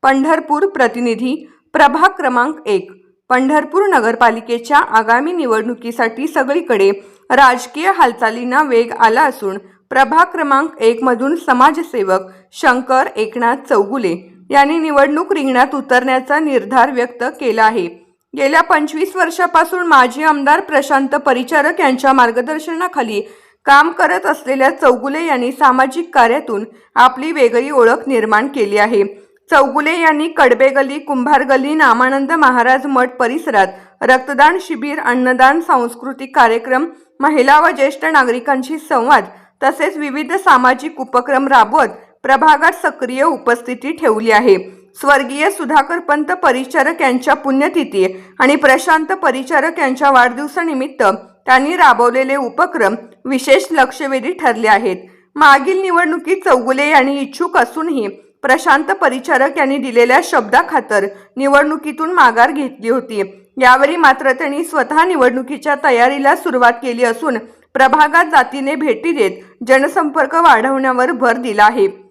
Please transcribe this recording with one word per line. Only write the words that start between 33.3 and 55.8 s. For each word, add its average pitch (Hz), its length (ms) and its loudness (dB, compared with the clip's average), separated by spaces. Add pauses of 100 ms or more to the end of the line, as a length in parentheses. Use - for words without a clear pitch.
रक्तदान 262 580 2
शिबिर, 294 380 -8
अन्नदान, 254 600 2
सांस्कृतिक 262 760 -4
कार्यक्रम, 254 500 0 (340)
महिला 285 400 2
व 339 80 2
ज्येष्ठ 277 360 -2
नागरिकांशी 262 760 -2
संवाद 254 460 0 (380)
तसेच 285 340 -2
विविध 294 360 -6
सामाजिक 277 680 0
उपक्रम 262 480 -2
राबवत 247 400 4 (340)
प्रभागात 302 500 2 (100)
सक्रिय 269 400 -4
उपस्थिती 247 720 -2
ठेवली 226 380 -2
आहे. 208 460 2 (240)
स्वर्गीय 277 500 0
सुधाकर 320 480 -2
पंत 302 260 -2
परिचारक 320 800 -2
यांच्या 254 320 0
पुण्यतिथी 269 880 -2 (140)
आणि 277 180 2
प्रशांत 294 500 2
परिचारक 311 720 -2
यांच्या 277 320 0
वाढदिवसानिमित्त 269 920 0 (440)
त्यांनी 277 300 2
राबवलेले 262 600 2
उपक्रम 233 580 -2 (300)
विशेष 262 460 0
लक्षवेधी 277 600 -2
ठरले 233 360 -2
आहेत. 208 280 0 (380)
मागील 294 480 4